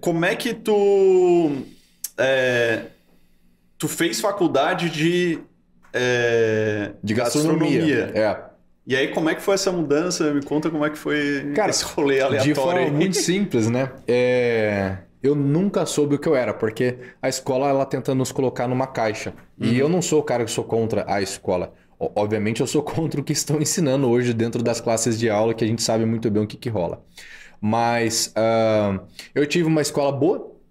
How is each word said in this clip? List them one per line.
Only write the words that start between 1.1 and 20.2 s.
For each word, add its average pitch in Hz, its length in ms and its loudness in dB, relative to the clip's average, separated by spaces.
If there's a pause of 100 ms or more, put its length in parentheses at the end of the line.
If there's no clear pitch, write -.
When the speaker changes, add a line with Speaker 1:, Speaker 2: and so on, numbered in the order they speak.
Speaker 1:
é, 123 640 2 (960)
tu 156 100 -4
fez - 320 -2
faculdade 165 720 0
de, 170 480 0 (540)
é, 113 960 2 (120)
Speaker 2:
De 104 100 -2
gastronomia. 151 680 2
Speaker 1:
gastronomia? 123 320 0 (100)
Speaker 2:
É. - 340 -2 (320)
Speaker 1:
E 127 80 0
aí, 135 120 0
como 165 220 -2
é 175 60 0
que - 60 -12
foi 196 140 2
essa 190 160 0
mudança? 165 600 0
Me 143 120 0
conta 156 260 -2
como 151 160 -2
é 151 60 -2
que 151 60 -12
foi 143 580 -2
Speaker 2:
Cara, 151 160 2
Speaker 1:
esse - 120 -2
rolê 139 340 0
Speaker 2:
de 135 40 4
Speaker 1:
aleatório 135 340 2
Speaker 2:
forma 143 260 2
Speaker 1:
aí. 156 100 0
Speaker 2:
muito 170 260 0
simples, 170 500 0
né? 127 240 0 (160)
É, 117 880 2 (260)
eu 139 100 4
nunca 156 540 0
soube 147 260 0
o 143 60 0
que 156 100 -4
eu 151 60 4
era, 113 180 0
porque 123 440 -2 (220)
a 135 80 -4
escola, 131 400 -2
ela 135 160 2
tenta 135 300 -4
nos 131 180 0
colocar 123 360 -2
numa 127 180 -2
caixa. 110 480 -4 (260)
E 107 100 0
Speaker 1:
Uhum. 120 60 2
Speaker 2:
eu 139 140 2
não 175 140 2
sou 151 160 2
o 147 40 0